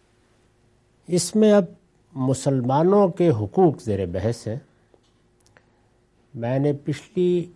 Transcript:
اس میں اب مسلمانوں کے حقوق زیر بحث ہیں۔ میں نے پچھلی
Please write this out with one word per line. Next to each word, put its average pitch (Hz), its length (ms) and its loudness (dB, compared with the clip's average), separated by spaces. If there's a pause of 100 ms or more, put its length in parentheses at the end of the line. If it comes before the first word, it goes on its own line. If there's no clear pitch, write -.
(1080)
اس 170 280 -2
میں 214 180 6
اب 202 120 4 (480)
مسلمانوں 135 960 0
کے 170 220 0
حقوق 131 520 0
زیر 98 240 -4
بحث 92 420 -6
ہیں۔ 117 120 -8 (1700)
میں 120 260 -4
نے 147 140 0 (100)
پچھلی 175 640 -4 (100)